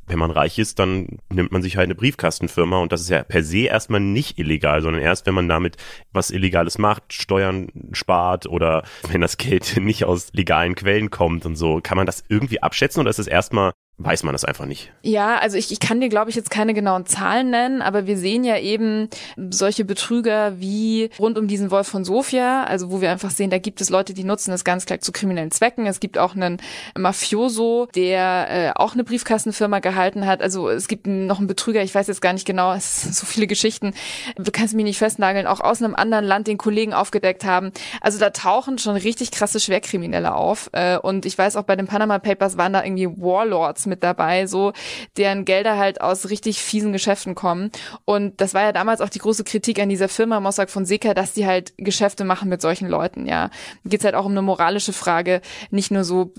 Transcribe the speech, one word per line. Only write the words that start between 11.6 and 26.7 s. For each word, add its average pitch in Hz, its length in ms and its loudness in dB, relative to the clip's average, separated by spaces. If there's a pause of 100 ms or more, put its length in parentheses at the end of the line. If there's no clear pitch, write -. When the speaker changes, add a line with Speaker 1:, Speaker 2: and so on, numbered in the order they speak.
Speaker 1:
Kann 90 140 0
man 95 80 2
das - 240 -4
irgendwie 117 340 0
abschätzen - 380 0
oder 117 80 2
ist 110 100 -2
es 104 80 -4
erstmal, 95 460 2 (280)
weiß 85 220 0
man 76 80 -2
das 69 140 -4
einfach - 200 -6
nicht? - 360 -10
Speaker 2:
Ja, 214 380 2
also 208 180 0
ich, - 160 -4
ich - 80 -6
kann 233 180 2
dir, 254 80 2
glaub 214 220 2
ich, 226 60 -4
jetzt 226 140 -4
keine 214 240 2
genauen 190 320 0
Zahlen 208 440 0
nennen, 247 320 2
aber 196 260 0
wir 202 100 0
sehen 208 280 0
ja 226 120 2
eben 214 520 0 (400)
solche 196 340 0
Betrüger 214 720 0
wie 220 520 0 (100)
rund 226 180 2
um 214 120 0
diesen 202 200 0
Wolf 196 200 2
von 190 160 -4
Sofia, 254 580 2
also 180 280 -2
wo 190 100 -2
wir 175 100 2
einfach 190 180 -4
sehen, 196 200 0
da 185 80 2
gibt 202 240 -6
es 190 80 0
Leute, 190 240 2
die 190 100 -6
nutzen 196 280 -2
das 180 120 -4
ganz 180 220 0
klar - 160 -4
zu 190 100 -4
kriminellen 175 400 -2
Zwecken. 233 340 2
Es 196 140 -2
gibt - 180 -4
auch 175 160 2
einen 180 280 -2 (360)